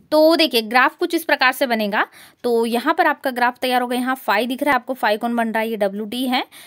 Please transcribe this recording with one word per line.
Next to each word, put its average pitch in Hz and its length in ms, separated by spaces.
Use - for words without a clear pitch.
तो 311 240
देखिए, 277 260
ग्राफ 247 340
कुछ 339 180
इस 330 100
प्रकार 277 280
से 269 140
बनेगा। 220 380
तो 233 220
यहाँ 233 280
पर 339 120
आपका 285 240
ग्राफ 247 280
तैयार 254 240
होगा, 247 140
यहाँ 254 200
फाई 220 300
दिख 254 160
रहा 285 100
है 262 40
आपको, 262 180
फाई 220 220
कौन 233 200
बन 226 120
रहा 220 120
है, 220 100
ये 226 60
डब्ल्यू 202 300
टी 240 200
है, 247 180